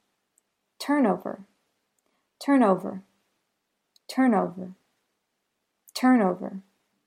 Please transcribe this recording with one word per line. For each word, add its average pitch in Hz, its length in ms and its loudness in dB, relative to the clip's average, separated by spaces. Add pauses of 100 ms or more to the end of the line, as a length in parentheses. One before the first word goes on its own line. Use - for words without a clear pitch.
(800)
Turn 285 260 0
over. 190 400 -4 (920)
Turn 277 240 2
over. 190 400 0 (1040)
Turn 254 260 0
over. 185 420 -4 (1160)
Turn 254 280 4
over. 190 400 -2 (460)